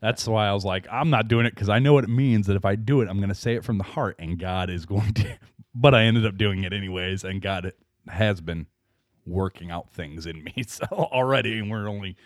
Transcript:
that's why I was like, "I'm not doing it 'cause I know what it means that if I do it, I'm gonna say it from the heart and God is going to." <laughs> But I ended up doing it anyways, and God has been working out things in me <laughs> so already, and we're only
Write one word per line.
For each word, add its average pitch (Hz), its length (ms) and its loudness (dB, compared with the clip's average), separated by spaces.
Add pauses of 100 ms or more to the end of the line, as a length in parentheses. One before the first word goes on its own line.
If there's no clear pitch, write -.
that's 117 260 -2
why 110 200 2
I 101 60 2
was 98 120 0
like, 95 260 -2
"I'm 139 180 0
not 113 180 2
doing 117 180 4
it 117 100 -2
'cause 104 140 -2
I 107 100 6
know 143 140 6
what 135 100 8
it 104 60 -2
means 117 380 4
that 101 80 2
if 95 100 -2
I 98 100 2
do 117 260 2
it, 107 80 0
I'm 98 100 -2
gonna 98 160 0
say 120 200 -2
it 113 80 -6
from 113 140 -2
the 95 60 -2
heart 110 360 -4
and 82 180 -6
God 92 320 -4
is 87 160 -6
going 104 300 -2
to." - 280 -2
<laughs> - 60 -20 (280)
But 135 160 8
I 113 100 6
ended 113 220 4
up 98 120 -4
doing 98 260 0
it 90 80 -6
anyways, 95 540 -4
and 95 160 -6
God 95 320 -4 (340)
has 101 320 0
been 82 280 -8 (580)
working 87 460 -6
out 85 200 -10
things 78 340 -12
in 78 180 -12
me - 100 -14 (100)
<laughs> - 40 -10
so - 240 -10
already, 127 680 0
and 104 100 -6
we're 104 200 -6
only 98 260 -10 (100)